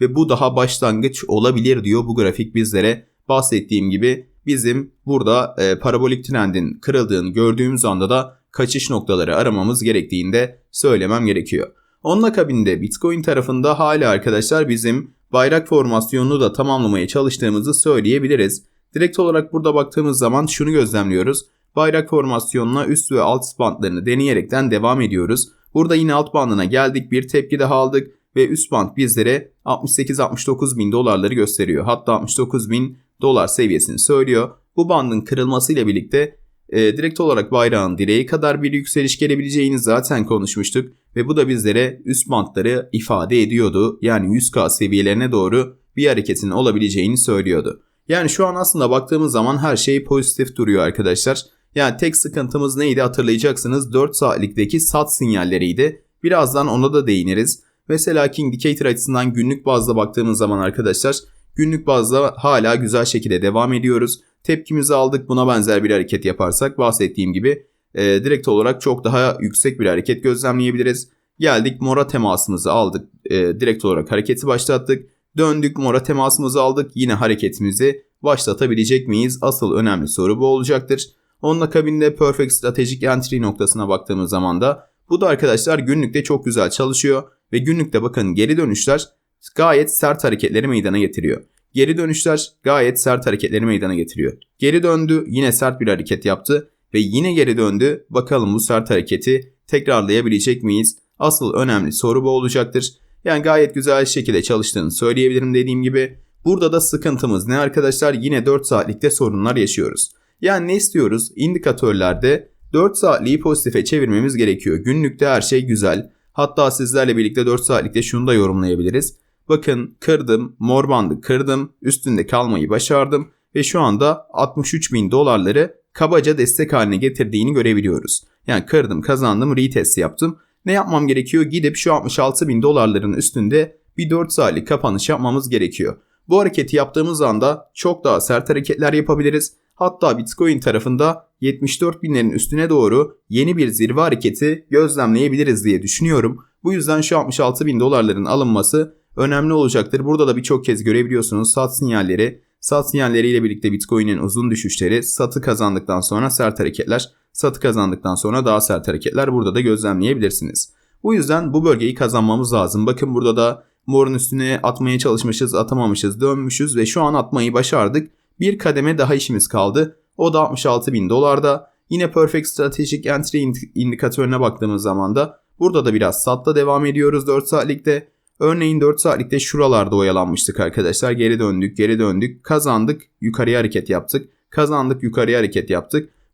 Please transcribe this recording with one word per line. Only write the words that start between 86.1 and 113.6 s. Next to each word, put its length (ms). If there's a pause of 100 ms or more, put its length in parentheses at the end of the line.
çok 220
güzel 240
çalışıyor 540 (300)
ve 40
günlükte 440
bakın 340
geri 220
dönüşler 480 (500)
gayet 420
sert 260
hareketleri 440
meydana 320
getiriyor. 440 (300)
Geri 240
dönüşler 540 (120)
gayet 380
sert 240
hareketleri 400
meydana 300
getiriyor. 380 (260)
Geri 240
döndü, 440
yine 240
sert 300
bir 60
hareket 380
yaptı 440 (240)
ve 60
yine 340
geri 240
döndü. 520
Bakalım 440
bu 60
sert 300
hareketi 640 (140)
tekrarlayabilecek 960
miyiz? 340 (220)
Asıl 340
önemli 380
soru 320
bu 60
olacaktır. 640 (320)
Yani 160
gayet 340
güzel 300
şekilde 380
çalıştığını 480
söyleyebilirim 640
dediğim 300
gibi. 360 (260)
Burada 260
da 100
sıkıntımız 640
ne 100
arkadaşlar? 560
Yine 320
dört 220
saatlikte 440
sorunlar 440
yaşıyoruz. 560 (300)
Yani 260
ne 80
istiyoruz? 600
İndikatörlerde 1160 (220)
dört 240
saatliği 420
pozitife 460